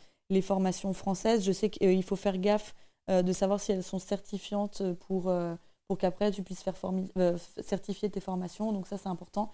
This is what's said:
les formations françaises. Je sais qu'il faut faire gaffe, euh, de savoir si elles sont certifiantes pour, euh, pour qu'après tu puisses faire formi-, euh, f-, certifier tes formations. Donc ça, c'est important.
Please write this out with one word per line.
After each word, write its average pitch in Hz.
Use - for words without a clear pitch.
les 190
formations 190
françaises. 196
Je 190
sais 202
qu'il 190
faut 190
faire 185
gaffe, 208
euh, 185
de 180
savoir 196
si 202
elles 185
sont 185
certifiantes 202
pour, 185
euh, 175
pour 190
qu'après 196
tu 202
puisses 185
faire 185
formi-, 190
euh, 175
f-, -
certifier 202
tes 190
formations. 185
Donc 196
ça, 202
c'est 190
important. 185